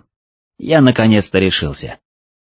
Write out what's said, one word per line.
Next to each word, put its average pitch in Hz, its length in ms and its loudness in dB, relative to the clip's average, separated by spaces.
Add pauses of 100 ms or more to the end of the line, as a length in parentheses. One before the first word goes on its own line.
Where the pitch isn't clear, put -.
(580)
Я 156 240 0
наконец-то 110 560 2
решился. 82 640 -4 (520)